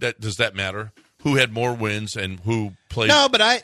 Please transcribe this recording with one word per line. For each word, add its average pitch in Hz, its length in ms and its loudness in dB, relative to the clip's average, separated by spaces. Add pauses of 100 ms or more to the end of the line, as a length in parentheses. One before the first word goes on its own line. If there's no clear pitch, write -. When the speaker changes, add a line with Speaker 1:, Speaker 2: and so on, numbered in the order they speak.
Speaker 1:
that, 120 200 -4
does 107 180 -6
that 110 180 0
matter? 98 340 -6 (320)
Who 143 140 2
had 127 160 2
more 120 220 -2
wins 107 420 -4
and 95 240 -8
who 107 320 -2 (160)
played? 110 200 0
Speaker 2:
No, 285 220 6
but 240 120 2
I, 240 220 4